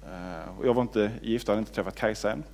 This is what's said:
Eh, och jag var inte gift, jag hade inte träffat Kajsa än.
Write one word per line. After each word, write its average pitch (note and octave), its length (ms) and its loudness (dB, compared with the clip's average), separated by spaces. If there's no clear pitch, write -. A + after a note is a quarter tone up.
Eh, F2+ 540 -8
och - 100 2
jag A#2+ 60 6
var B2 80 4
inte A2+ 300 2
gift, A2+ 260 -2
jag G#2 40 2
hade G#2 80 4
inte G#2+ 140 -4
träffat F#2 220 -2
Kajsa G#2+ 360 0
än. C#3+ 120 -4